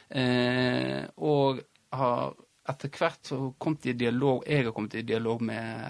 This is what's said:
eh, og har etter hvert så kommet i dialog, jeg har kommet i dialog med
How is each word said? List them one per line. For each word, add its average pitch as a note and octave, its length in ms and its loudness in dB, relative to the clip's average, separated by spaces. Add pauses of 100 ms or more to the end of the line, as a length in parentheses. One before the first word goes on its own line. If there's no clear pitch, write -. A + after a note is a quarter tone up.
eh, B2+ 1000 2 (120)
og C#3 440 2 (300)
har B2+ 420 0 (320)
etter C#3+ 240 -6
hvert - 340 0
så C#3 140 -6 (200)
kommet - 280 -2
i B2+ 80 0
dialog, B2 520 2
jeg C#3+ 200 2
har A2+ 80 -2
kommet G#2+ 220 -4
i A2+ 60 -4
dialog A2+ 400 -2
med A2+ 480 -6